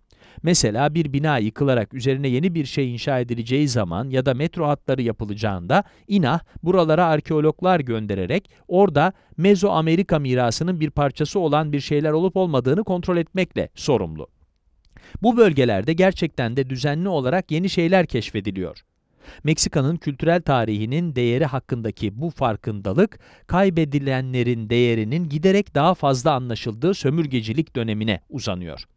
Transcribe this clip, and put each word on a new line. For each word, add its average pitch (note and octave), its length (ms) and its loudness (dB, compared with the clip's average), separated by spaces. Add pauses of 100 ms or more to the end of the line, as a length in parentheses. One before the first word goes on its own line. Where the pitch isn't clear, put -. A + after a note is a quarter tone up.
(420)
Mesela D3 520 2
bir D#3 180 0
bina C#3+ 260 2
yıkılarak A#2 560 0
üzerine C3+ 340 -2
yeni D#3 260 0
bir D#3 100 -2
şey C3 280 -4
inşa B2+ 280 -2
edileceği A#2+ 480 0
zaman A2+ 420 -2
ya C3 160 -2
da C3 80 2
metro D3+ 340 -2
hatları C3+ 340 -2
yapılacağında G#2 840 -2 (240)
inah E3+ 320 2 (220)
buralara E3+ 440 4
arkeologlar D#3 760 0
göndererek A2 680 -4 (180)
orada F3 440 4 (240)
Mezoamerika E3+ 800 2
mirasının C3+ 640 0
bir D3+ 100 0
parçası D3 500 -2
olan D3+ 320 0
bir C#3+ 80 -2
şeyler D3+ 320 0
olup E3+ 240 0
olmadığını D#3+ 480 2
kontrol F3+ 320 -2
etmekle E3+ 580 -2
sorumlu. E2+ 520 -2 (960)
Bu A#3 140 4
bölgelerde C3+ 560 4
gerçekten E3 640 0
de C3 140 -2
düzenli D3 380 -2
olarak D#3+ 420 0
yeni E3+ 180 -2
şeyler F3 380 2
keşfediliyor. F#2+ 720 -6 (640)
Meksika'nın D#3 520 0
kültürel D#3 460 -2
tarihinin B2 720 -2
değeri A#2+ 300 0
hakkındaki A#2 760 -6
bu D#3+ 100 -4
farkındalık, A2 880 -2 (280)
kaybedilenlerin C3 1200 0
değerinin A#2+ 580 2
giderek F#3+ 460 0
daha D#3+ 200 4
fazla C#3 380 0
anlaşıldığı B2+ 640 -2
sömürgecilik C3 800 -2
dönemine A2 520 -2
uzanıyor. F2+ 560 -8 (120)